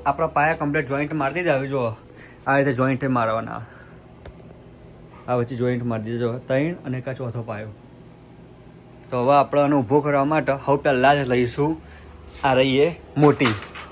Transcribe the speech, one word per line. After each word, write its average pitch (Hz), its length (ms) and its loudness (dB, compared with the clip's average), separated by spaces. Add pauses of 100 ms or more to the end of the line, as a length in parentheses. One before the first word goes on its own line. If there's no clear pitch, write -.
આપણા 160 200 0
પાયા 156 280 2
કમ્પ્લીટ 147 320 -2
જોઈન્ટ 143 260 -4
મારી 143 220 -2
દીધા. 170 220 0
હવે 135 120 -4
જો 135 140 -2 (640)
આ 135 100 2
રીતે 139 160 2
જોઈન્ટ 131 320 0
મારવાના, 113 560 -2 (1700)
આ 123 60 0
વચ્ચે 123 220 -2
જોઈન્ટ 123 280 -2
મારી 113 180 -4
દીધો, 117 360 -4
ત્રણ 143 360 -2 (120)
અને 127 120 -6
એક 127 100 -10
આ 131 40 -6
ચોથો 120 300 -8
પાયો. 107 300 -10 (1400)
તો 123 140 -2
હવે 139 100 6
આપણે 139 260 4
આને 143 160 4
ઊભો 139 240 2
કરવા 143 240 2
માટે 151 280 0
હવે 139 240 0
પહેલાં 139 400 4
જ 135 120 -2
લઈશું 127 480 0 (680)
આ 135 100 4
રહીએ 135 320 4 (300)
મોટી, 143 380 4 (380)